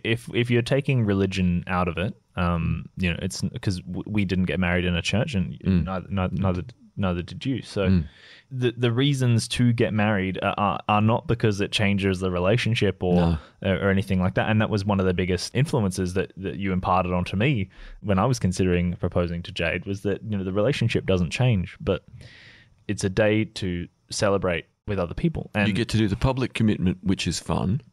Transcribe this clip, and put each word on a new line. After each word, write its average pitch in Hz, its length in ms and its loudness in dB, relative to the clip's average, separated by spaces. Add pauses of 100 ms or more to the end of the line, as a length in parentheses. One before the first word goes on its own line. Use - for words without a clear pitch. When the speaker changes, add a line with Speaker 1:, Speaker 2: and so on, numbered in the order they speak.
Speaker 1:
if, 113 280 -2
if 120 180 0
you're 120 120 4
taking 135 420 0
religion 92 600 2
out 90 220 0
of 82 100 -6
it, 95 160 -2 (220)
um, 85 500 -2 (120)
Speaker 2:
Mm. - 40 -2
Speaker 1:
you 90 80 0
know, 82 100 -4
it's 92 220 -6
n-, 101 80 -2 (100)
'cause 92 200 -2
w-, 90 260 -8
we 104 180 0
didn't 92 220 0
get 85 140 -2
married 90 240 2
in 87 100 0
a 82 80 -2
church 127 320 -2
and 90 260 -2
Speaker 2:
Mm. 90 240 2
Speaker 1:
neither, 92 240 -6
neither, 95 280 -2
Speaker 2:
Mm. 98 40 -2
Speaker 1:
neither, 92 220 0 (340)
neither 90 260 -2
did 92 240 -12
you. 131 160 -4
So 98 260 -2
Speaker 2:
Mm. 92 160 4 (460)
Speaker 1:
the, 123 260 0
the 120 160 2
reasons 127 560 2
to 123 240 4
get 113 220 2
married 101 480 0
are, 98 160 0
are, 98 300 0
are 104 120 4
not 110 280 2
because 110 320 0
it 98 100 0
changes 98 500 2
the 92 120 0
relationship 101 680 2
or, 90 120 2
Speaker 2:
No. 85 240 4 (240)
Speaker 1:
or, 95 140 2
or 98 140 0
anything 95 300 2
like 92 140 0
that. 117 160 0
And 110 100 4
that 110 100 0
was 98 140 0
one 101 140 2
of 92 80 2
the 92 80 2
biggest 90 400 -2
influences 101 600 0
that, 95 220 -2
that 90 200 -6
you 95 160 -2
imparted 90 400 0
onto 90 240 -2
me 107 320 0 (320)
when 98 180 0
I 101 80 4
was 131 140 0
considering 87 540 2
proposing 87 500 -2
to - 80 -14
Jade 85 340 -4
was 101 160 -6
that, 101 260 -2
you 104 80 -2
know, 95 80 -4
the 95 80 -4
relationship 104 540 0
doesn't 90 240 2
change, 113 500 0
but - 240 -2 (840)
it's 101 160 -4
a 98 60 2
day 107 340 4
to 87 420 -6 (240)
celebrate 95 560 0 (200)
with 98 120 -4
other 87 160 -4
people. - 400 -4
And 104 140 2
Speaker 2:
You 104 60 0
get 110 160 -2
to 110 80 0
do 110 100 2
the 98 80 0
public 131 380 0
commitment, 98 500 2
which 92 240 0
is 85 100 -4
fun. 85 420 -2 (120)